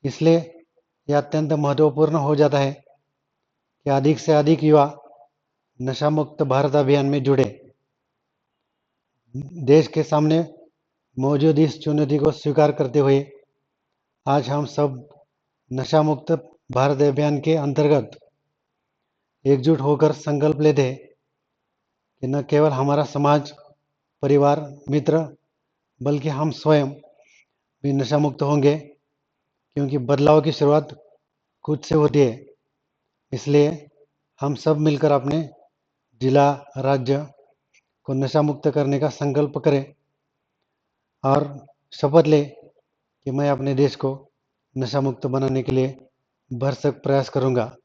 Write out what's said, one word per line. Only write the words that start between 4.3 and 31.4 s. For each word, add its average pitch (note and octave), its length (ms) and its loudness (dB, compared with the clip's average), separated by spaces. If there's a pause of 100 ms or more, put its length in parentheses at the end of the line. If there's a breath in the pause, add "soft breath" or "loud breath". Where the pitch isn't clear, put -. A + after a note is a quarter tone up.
अधिक D3+ 300 2
युवा D3+ 220 6 (920)
नशामुक्त D3 640 -4
भारत C#3 320 0
अभियान C#3 300 2
में C#3 180 -2
जुड़े. C3 220 2 (2250)
देश C#3+ 240 6
के D#3 160 -4
सामने D#3 360 0 (800)
मौजूद C#3+ 420 2
इस D3+ 200 0
चुनौती D3 380 -2
को D3 140 2
स्वीकार D3 400 0
करते C#3 280 -2
हुए C#3 200 4 (1040)
आज C3+ 240 0
हम D3 160 -4
सब C#3+ 420 -4 (640)
नशा C3+ 300 0
मुक्त D3+ 300 -2 (400)
भारत C3+ 300 0
अभियान D3 380 0
के D#3+ 160 0
अंतर्गत D3 640 0 (1300)
एकजुट C#3 340 2
होकर D3 320 2
संकल्प D3 500 -2
लेते D3 200 2
हैं C3 160 -2
कि - 1300 -20
न C#3 140 -4
केवल D3+ 300 2
हमारा C#3+ 320 0
समाज, D3 480 0 (720)
परिवार, C#3+ 380 2 (280)
मित्र, D3 300 0 (840)
बल्कि C#3+ 280 -2
हम C#3+ 220 -4
स्वयं D3 380 2 (960 soft breath)
भी C#3 100 -2
नशा C#3 240 -2
मुक्त C#3+ 240 -2
होंगे, C#3+ 360 2
क्योंकि - 1200 -10
बदलाव C#3+ 440 2
की D#3 100 -4
शुरुआत D3 420 0 (720)